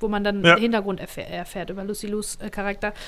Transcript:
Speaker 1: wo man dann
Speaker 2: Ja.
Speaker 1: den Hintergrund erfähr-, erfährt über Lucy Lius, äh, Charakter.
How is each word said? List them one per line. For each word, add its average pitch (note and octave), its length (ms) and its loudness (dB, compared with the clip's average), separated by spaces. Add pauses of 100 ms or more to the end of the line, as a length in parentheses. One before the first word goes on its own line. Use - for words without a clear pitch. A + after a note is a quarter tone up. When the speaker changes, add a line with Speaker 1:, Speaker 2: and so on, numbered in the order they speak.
Speaker 1:
wo A3 80 0
man G#3 160 0
dann G3+ 200 2
Speaker 2:
Ja. E3+ 100 10
Speaker 1:
den G#3+ 80 6
Hintergrund G3+ 380 2
erfähr-, - 280 -10
erfährt F3 420 -8
über F#3+ 140 -8
Lucy G#3 220 -6
Lius, G#3 340 -4
äh, G#3 100 -6
Charakter. G3+ 420 -4 (160)